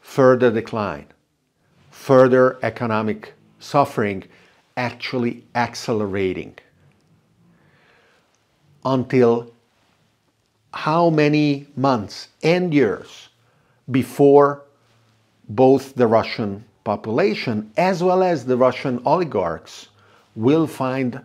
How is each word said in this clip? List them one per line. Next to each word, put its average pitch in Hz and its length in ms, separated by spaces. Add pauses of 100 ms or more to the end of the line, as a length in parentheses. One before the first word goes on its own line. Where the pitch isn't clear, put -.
further 127 500
decline, 107 560 (840)
further 127 720
economic 110 720 (240)
suffering 113 680 (520)
actually 120 680 (100)
accelerating? 101 1000 (2250)
Until 120 680 (1200)
how 170 380
many 147 640
months 127 540 (140)
and 180 300
years - 580 (600)
before 143 720 (840)
both 131 460
the 120 120
Russian 107 580 (200)
population 110 920
as 175 260
well 185 200
as 170 220
the 127 120
Russian 123 480
oligarchs 117 840 (480)
will 147 300
find 131 580